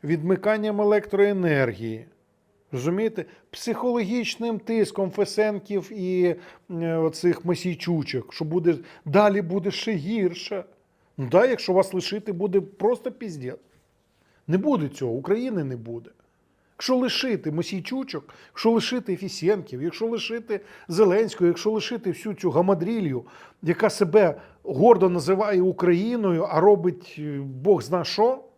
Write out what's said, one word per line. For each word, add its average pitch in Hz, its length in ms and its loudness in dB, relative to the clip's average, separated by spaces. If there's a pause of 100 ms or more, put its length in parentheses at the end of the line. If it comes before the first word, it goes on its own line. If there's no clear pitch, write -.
відмиканням 196 760 0
електроенергії. 175 1300 2 (680)
Розумієте? 180 520 -4 (260)
Психологічним 233 1080 -4
тиском 202 520 -2
Фесенків 208 800 -2
і, 180 440 0 (340)
е, 165 260 -4
оцих 160 480 0
Мосійчучок, 170 920 -2
що 165 100 -6
буде, 165 300 2 (300)
далі 202 380 4
буде 180 280 -2
ще - 220 -6
гірше. 180 720 -4 (520)
Ну 131 140 -6
да, 202 160 8
якщо 226 260 0
вас 190 220 4
лишити, 202 380 -4
буде 185 280 0
просто 240 520 -2
піздець. 147 460 -10 (880)
Не 170 120 2
буде 202 300 0
цього, 127 240 -6
України 190 520 -2
не 131 120 -6
буде. 117 340 -14 (680)
Якщо 262 200 -2
лишити 247 560 -2
Мосійчучок, 185 840 -8 (160)
якщо - 200 0
лишити 226 460 0
Фісенків, 175 680 -4
якщо 175 240 -4
лишити 226 540 -6 (280)
Зеленського, 190 600 2
якщо 175 220 0
лишити 220 400 -4
всю 208 240 -6
цю 175 160 -2
гамадрілью, 175 760 0 (380)
яка 175 280 2
себе 180 500 4 (220)
гордо 185 460 6
називає 180 540 2
Україною, 185 880 2
а 160 100 4
робить, 180 580 4
е, 147 200 -8
Бог 139 440 0
зна 160 220 -2
що 254 400 0 (140)